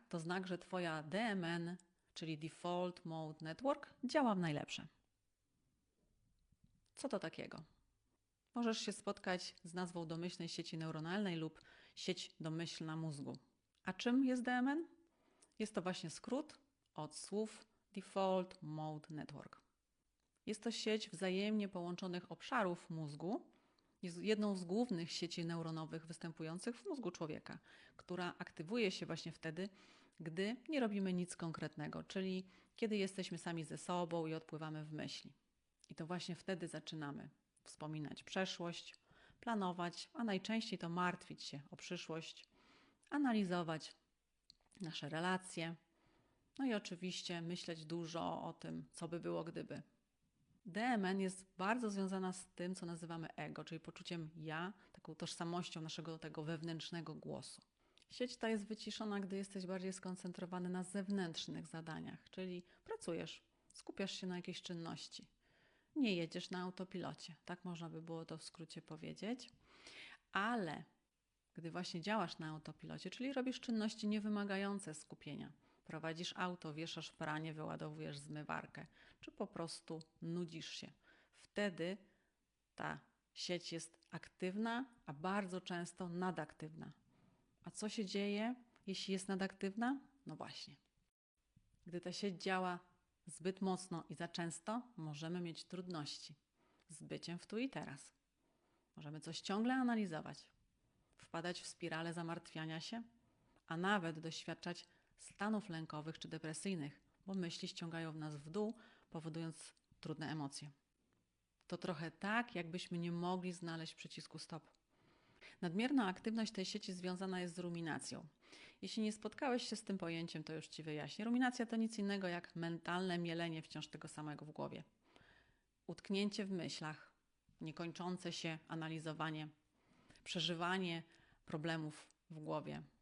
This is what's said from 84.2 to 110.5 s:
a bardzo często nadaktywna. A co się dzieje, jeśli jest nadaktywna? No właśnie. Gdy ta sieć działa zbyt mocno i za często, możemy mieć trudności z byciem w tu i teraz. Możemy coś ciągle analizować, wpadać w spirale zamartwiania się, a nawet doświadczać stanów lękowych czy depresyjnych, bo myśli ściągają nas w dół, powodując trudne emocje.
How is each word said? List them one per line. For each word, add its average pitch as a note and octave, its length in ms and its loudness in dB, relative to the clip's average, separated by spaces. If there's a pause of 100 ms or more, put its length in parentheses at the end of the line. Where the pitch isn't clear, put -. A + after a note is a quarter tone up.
a D#3 60 -4
bardzo F#3 480 2
często F3 480 -2
nadaktywna. D#3+ 840 -2 (720)
A F3 60 -10
co - 180 -2
się G#3 160 0
dzieje, G3+ 500 2 (320)
jeśli F#3+ 260 0
jest F#3+ 160 2
nadaktywna? G3 720 2 (260)
No D#3+ 100 -4
właśnie. - 400 -8 (1080)
Gdy F3 140 -4
ta F3+ 120 -4
sieć F#3 300 -2
działa F3+ 360 2 (480)
zbyt F#3 340 -2
mocno F3+ 480 2
i F3 60 -8
za E3+ 140 -4
często, F3+ 540 -2 (140)
możemy D#3+ 440 -2
mieć E3+ 240 -4
trudności F3 720 -4 (540)
z D#3+ 140 -12
byciem D#3 360 -4
w - 80 -16
tu G#3 120 -2
i C4+ 120 2
teraz. D3 440 -8 (840)
Możemy D#3 240 -8
coś E3 200 -6
ciągle A3+ 340 4
analizować, G#3+ 720 2 (640)
wpadać F3 460 -2
w - 60 -8
spirale E3 460 0
zamartwiania E3 680 -2
się, A#3 220 -4 (640)
a E3 100 -2
nawet E3+ 440 4
doświadczać E3 680 -4 (300)
stanów G#3 500 0
lękowych D#3+ 500 -2
czy D#3+ 100 -8
depresyjnych, D#3+ 720 0 (260)
bo G3 80 -2
myśli F3 340 0
ściągają E3 440 -2
nas D3+ 240 -4
w D3 140 -8
dół, G#3+ 240 2 (360)
powodując E3 640 -4 (260)
trudne D#3 300 -2
emocje. D3 400 -2 (960)